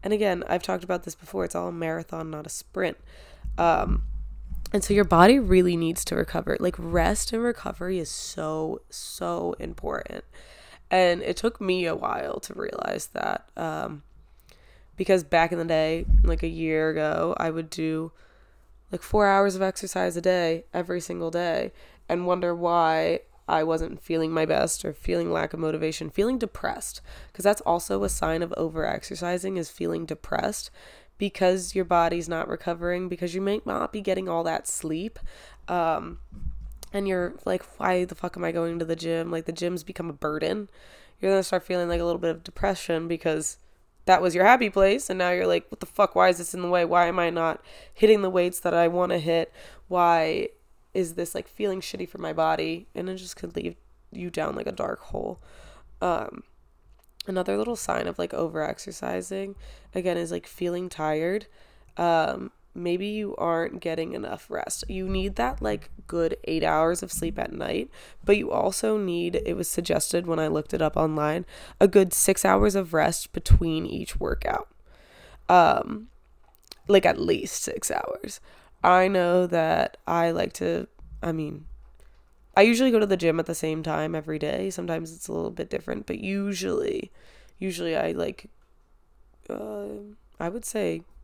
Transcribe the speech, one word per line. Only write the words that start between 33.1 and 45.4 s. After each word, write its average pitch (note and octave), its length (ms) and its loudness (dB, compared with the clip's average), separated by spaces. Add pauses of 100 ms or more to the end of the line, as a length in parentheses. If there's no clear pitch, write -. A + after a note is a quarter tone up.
you F#3+ 60 -4
may G3+ 240 -2
not - 280 -4
be G#3+ 80 -6
getting F#3+ 280 -2
all E3 160 -2
that E3 240 -2
sleep, D#3+ 500 -6 (480)
um, E3+ 540 -2 (720)
and G3 160 -2
you're F3+ 260 -2 (100)
like, F#3 200 -2 (140)
"Why F#3 260 0
the F3+ 100 -12
fuck - 220 -8
am F3+ 80 -6
I E3 80 -2
going E3+ 260 -2
to E3 60 -4
the E3 100 -2
gym?" E3 380 -4
Like, E3 140 -4
the E3+ 60 -6
gym's F3 300 -4
become E3+ 280 -8
a - 20 -8
burden. D#3 580 -4 (480)
You're F#3+ 140 2
gonna F#3+ 100 6
start F3+ 220 -2
feeling, F3 240 0
like, E3+ 120 0
a E3+ 40 -2
little E3+ 160 0
bit E3+ 100 0
of E3 140 -6
depression E3+ 640 -2
because D#3+ 480 -2 (480)
that - 180 8
was F3+ 120 2
your F3+ 100 6
happy A#3 260 8
place, G3 400 4
and F#3 80 -2
now F3+ 120 2
you're F3+ 160 2